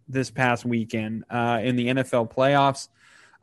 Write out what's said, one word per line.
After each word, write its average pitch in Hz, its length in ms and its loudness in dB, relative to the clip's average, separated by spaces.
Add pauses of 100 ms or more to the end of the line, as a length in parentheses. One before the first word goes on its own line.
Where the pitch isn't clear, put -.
this 131 240 -4
past 123 320 0
weekend, 113 640 -4
uh, 120 320 0
in 123 140 0
the 120 140 0
N 131 80 0
F 131 160 -2
L 117 120 2
playoffs. 139 600 2 (560)